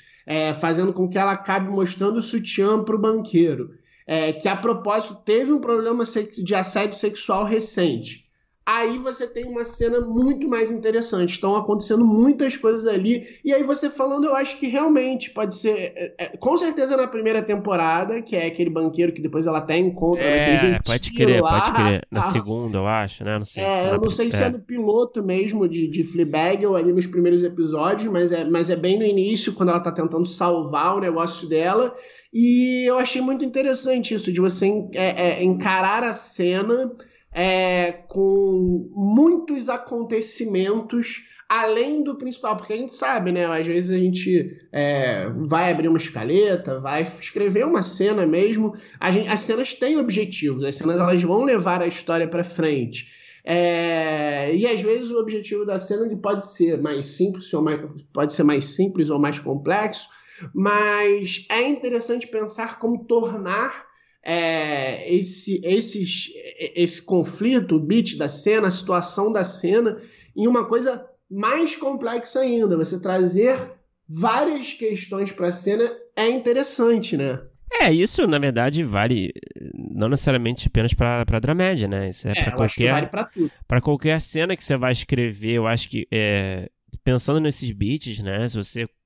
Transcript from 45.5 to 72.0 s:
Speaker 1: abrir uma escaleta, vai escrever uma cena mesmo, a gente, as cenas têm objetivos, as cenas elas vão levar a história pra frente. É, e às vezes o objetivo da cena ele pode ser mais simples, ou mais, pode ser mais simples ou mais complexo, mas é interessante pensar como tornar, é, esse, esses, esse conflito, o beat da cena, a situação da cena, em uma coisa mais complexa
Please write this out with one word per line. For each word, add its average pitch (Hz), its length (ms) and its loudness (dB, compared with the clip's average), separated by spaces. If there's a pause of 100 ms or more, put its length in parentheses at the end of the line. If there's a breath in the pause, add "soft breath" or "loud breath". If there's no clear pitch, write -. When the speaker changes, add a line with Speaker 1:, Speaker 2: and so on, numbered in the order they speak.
Speaker 1:
abrir 160 180 0
uma 165 80 4
escaleta, 160 800 0
vai 139 240 -2
escrever 202 640 -2
uma 294 180 2
cena 196 420 0
mesmo, 208 480 2 (260 loud breath)
a 180 120 2
gente, 208 160 2
as 214 140 0
cenas 240 320 -2
têm 294 240 0
objetivos, 185 640 -2
as 143 120 -4
cenas 165 240 0
elas 175 220 4
vão 190 220 2
levar 185 380 2
a 170 60 0
história 165 400 -2
pra 170 160 -2
frente. 143 640 -2 (360 loud breath)
É, 160 1120 0
e 202 120 2
às 220 140 -2
vezes 233 300 0
o 233 80 -4
objetivo 214 460 -4
da 196 140 -2
cena 208 260 -2
ele 214 100 -4
pode 196 340 -2
ser 165 320 2
mais 143 260 -2
simples, - 460 -2
ou 151 80 0
mais, 151 200 0 (320)
pode 147 180 0
ser - 120 0
mais 147 220 4
simples 185 440 0
ou 147 100 0
mais 147 200 0
complexo, 156 680 -4 (460 loud breath)
mas 208 960 2
é 233 180 0
interessante 240 600 -2
pensar 220 520 -8
como 233 260 -2
tornar, 208 800 -2 (380 soft breath)
é, 156 920 -2
esse, 190 520 -2
esses, 196 640 -2 (460)
esse 175 260 0
conflito, 190 760 0
o 160 40 4
beat 185 380 2
da 151 100 -2
cena, 208 400 2
a 180 40 2
situação 196 600 -2
da 196 100 0
cena, 202 560 0 (360 loud breath)
em 208 120 2
uma 240 180 4
coisa 240 400 -2 (240)
mais 247 460 -2
complexa 240 640 -4